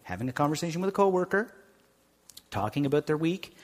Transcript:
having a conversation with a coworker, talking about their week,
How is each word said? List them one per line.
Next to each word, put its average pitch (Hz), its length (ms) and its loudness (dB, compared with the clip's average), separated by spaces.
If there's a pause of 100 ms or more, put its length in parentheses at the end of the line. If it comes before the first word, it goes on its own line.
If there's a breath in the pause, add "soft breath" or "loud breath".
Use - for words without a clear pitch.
having 104 260 -6
a - 20 -6
conversation 156 480 0
with 190 80 0
a 196 40 -2
coworker, 196 640 2 (960)
talking 107 360 -2
about 147 200 2
their 151 120 0
week, 165 460 -2